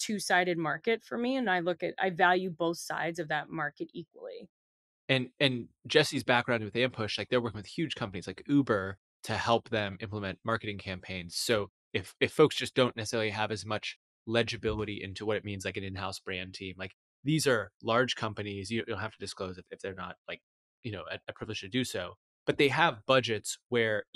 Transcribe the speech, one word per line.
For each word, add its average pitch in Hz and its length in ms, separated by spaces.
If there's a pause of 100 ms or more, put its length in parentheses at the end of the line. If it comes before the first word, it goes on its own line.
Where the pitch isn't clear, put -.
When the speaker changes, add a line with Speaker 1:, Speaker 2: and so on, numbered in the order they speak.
Speaker 1:
two-sided 180 580
market 160 460
for 240 120
me. 240 200
And 247 120
I 180 120
look 175 240
at, 170 120
I 190 140
value 185 400
both 165 260
sides 160 440
of 151 80
that 151 200
market 160 460
equally. 101 560 (580)
Speaker 2:
And, 127 200 (100)
and 127 300 (180)
Jesse's 143 380
background 120 400
with 101 100
Ampush, 117 420
like, 104 140
they're 127 100
working 107 200
with 92 60
huge 160 280
companies 98 320
like 92 200
Uber 107 520 (240)
to 107 140
help 117 340
them 104 300
implement 101 440
marketing 107 340
campaigns. 92 580
So 104 340 (240)
if, 98 260
if 127 120
folks - 240
just - 180
don't 123 220
necessarily 110 340
have 107 200
as 104 140
much 107 320 (300)
legibility 110 760
into 98 220
what 107 120
it 98 80
means, 101 200
like, 95 120
an 98 80
in-house 95 340
brand 92 340
team, 95 260
like, 95 140 (320)
these 143 220
are 110 240 (120)
large 120 340
companies, 104 540
you, 113 100
you 113 120
don't 101 80
have 107 120
to - 60
disclose 92 380
if, 92 140
if - 100
they're 95 140
not, 90 220 (120)
like, 85 120 (420)
you 123 80
know, 90 220
a, - 160
a 110 40
privilege 104 280
to 98 80
do 123 160
so, 92 300 (300)
but - 140
they 147 80
have 135 400
budgets 123 500 (120)
where 110 340 (140)